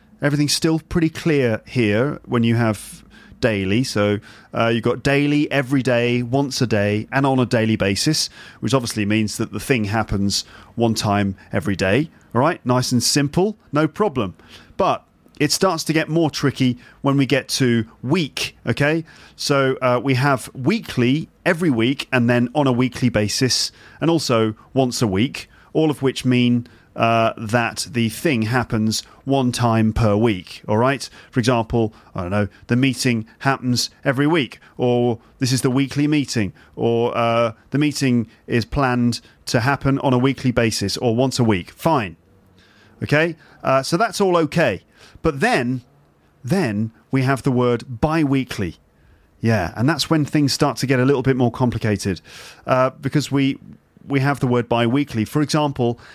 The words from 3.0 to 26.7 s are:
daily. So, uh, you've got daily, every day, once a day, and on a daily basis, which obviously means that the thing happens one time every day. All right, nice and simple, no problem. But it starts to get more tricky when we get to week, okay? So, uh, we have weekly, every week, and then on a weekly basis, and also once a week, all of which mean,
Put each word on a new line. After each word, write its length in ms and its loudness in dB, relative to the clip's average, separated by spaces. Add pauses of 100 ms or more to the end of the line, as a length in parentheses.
daily. 420 0
So, 380 0 (340)
uh, 140 0
you've 160 0
got 180 -2
daily, 480 0
every 320 0
day, 400 2
once 400 -2
a 40 0
day, 440 0
and 160 0
on 140 2
a 40 4
daily 300 2
basis, 560 0 (300)
which 120 -2
obviously 320 -2
means 340 0
that 120 -4
the 80 -8
thing 240 0
happens 600 -2 (320)
one 180 2
time 400 0 (160)
every 240 -2
day. 340 0 (280)
All 40 2
right, 240 0
nice 280 0
and 100 2
simple, 560 0 (140)
no 160 2
problem. 480 -2 (400)
But 280 -2 (360)
it 100 2
starts 340 0
to 80 -4
get 160 0
more 220 0
tricky 480 0 (220)
when 160 0
we 100 2
get 220 0
to 360 2 (160)
week, 640 -2
okay? 400 0 (300)
So, 480 0
uh, 180 2
we 140 0
have 400 0
weekly, 760 0 (160)
every 260 0
week, 420 0
and 180 2
then 240 2
on 140 2
a 40 2
weekly 360 0
basis, 640 0 (280)
and 80 0
also 460 2 (180)
once 300 0
a 60 2
week, 400 -2 (240)
all 180 2
of 100 -4
which 240 -2
mean, 440 2 (260)